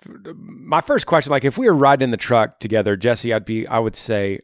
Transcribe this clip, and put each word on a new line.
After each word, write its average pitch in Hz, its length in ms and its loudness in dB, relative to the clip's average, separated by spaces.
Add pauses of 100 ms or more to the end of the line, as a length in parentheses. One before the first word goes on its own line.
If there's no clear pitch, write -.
f-, - 300 -20
my - 460 -4
first 277 240 0
question, 151 260 2
like, 135 140 0
if 139 120 -2
we 254 100 2
were 180 80 6
riding 139 300 4
in 123 60 0
the 110 60 -2
truck - 420 0
together, 104 380 0
Jesse, 117 360 -2
I'd 107 120 -4
be, 110 200 -6
I 117 140 -2
would 110 160 -2
say, 101 480 -4